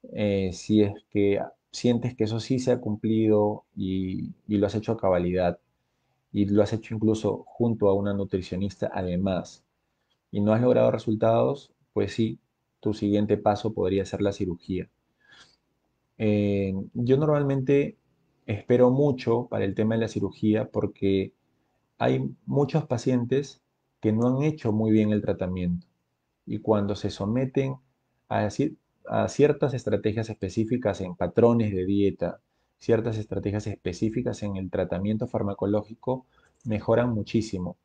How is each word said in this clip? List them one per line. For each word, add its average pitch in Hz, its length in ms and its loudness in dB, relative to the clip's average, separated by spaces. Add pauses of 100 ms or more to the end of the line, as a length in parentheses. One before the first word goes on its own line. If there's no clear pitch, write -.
(120)
Eh, 98 400 0
si 107 300 2
es 101 100 2 (180)
que 101 300 2 (300)
sientes 123 440 -2
que 113 100 -2
eso 110 160 -4
sí 131 180 -2
se 135 140 0
ha - 80 0
cumplido 107 840 0 (120)
y, 95 580 -4 (120)
y 104 120 0
lo 101 80 2
has 101 80 -4
hecho 110 180 -2
a - 60 0
cabalidad, 90 600 0 (720)
y 101 140 2
lo 101 160 4
has 101 100 2
hecho 110 220 -6
incluso 107 520 0
junto 110 420 0
a 95 60 6
una 101 200 0
nutricionista 95 760 -4
además, 92 720 -4 (680)
y 104 100 -4
no 104 120 2
has 117 100 2
logrado 120 280 4
resultados, 113 840 0 (200)
pues 101 200 -2
sí, 113 260 -2 (420)
tu 107 140 -2
siguiente 104 420 2
paso 104 380 -2
podría 95 300 0
ser 95 180 -6
la 101 100 0
cirugía. 90 560 -6 (1300)
Eh, 101 560 0 (200)
yo 120 220 2
normalmente 143 800 0 (500)
espero 123 440 4
mucho 127 580 2
para 104 160 -2
el 101 100 -4
tema 110 200 0
de 113 80 0
la 110 60 -2
cirugía 107 640 0
porque 98 640 0 (680)
hay 131 320 0 (120)
muchos 143 400 0
pacientes 127 760 -2 (380)
que 107 120 2
no 117 140 2
han 127 160 0
hecho 151 300 0
muy 110 180 2
bien 107 220 6
el 104 100 0
tratamiento 90 640 -4 (580)
y 110 140 -6
cuando 101 380 0
se 101 140 -4
someten 131 680 -2 (520)
a 107 180 0
cier-, - 300 -4 (300)
a 104 220 0
ciertas 147 440 2
estrategias 107 560 -2
específicas 107 720 -2
en 90 140 -6
patrones 113 580 4
de 92 120 -2
dieta, 98 560 0 (400)
ciertas 113 380 0
estrategias 101 500 -4
específicas 110 760 -4
en 101 140 -6
el 95 120 -6
tratamiento 95 600 -2
farmacológico, 104 1000 -4 (380)
mejoran 117 460 0
muchísimo. 101 760 -4